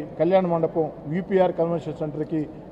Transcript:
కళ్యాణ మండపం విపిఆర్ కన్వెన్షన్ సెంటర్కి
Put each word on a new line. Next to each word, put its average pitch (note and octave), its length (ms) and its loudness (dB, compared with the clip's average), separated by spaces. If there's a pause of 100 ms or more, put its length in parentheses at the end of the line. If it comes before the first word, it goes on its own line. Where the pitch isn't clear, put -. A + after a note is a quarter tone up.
(200)
కళ్యాణ F#3 340 4
మండపం E3 320 2 (260)
విపిఆర్ F3+ 480 2
కన్వెన్షన్ E3 400 -2
సెంటర్కి D3+ 420 -2 (300)